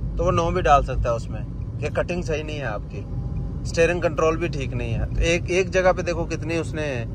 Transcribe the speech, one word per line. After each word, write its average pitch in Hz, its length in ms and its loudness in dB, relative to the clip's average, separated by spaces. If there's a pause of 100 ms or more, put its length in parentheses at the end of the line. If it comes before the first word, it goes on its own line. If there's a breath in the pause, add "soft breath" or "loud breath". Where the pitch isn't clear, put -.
(160)
तो 170 80 0
वो 180 60 4
नौ 175 200 2
भी 180 120 0
डाल 143 220 8
सकता 127 260 0
है - 40 2
उसमें, - 300 -6 (360)
कि 147 80 -2
cutting 170 360 -2
सही 156 180 -2
नहीं 151 160 -6
है 139 80 -4
आपकी, - 380 -6 (640)
Steering 170 340 4
control 160 340 2
भी 165 120 0
ठीक 135 260 -4
नहीं 117 180 -2
है। - 220 -2
तो - 60 0
एक, 165 300 2
एक 180 200 2
जगह 185 220 4
पे 175 100 0
देखो 165 220 -2
कितने 160 340 -2
उसने 147 560 -4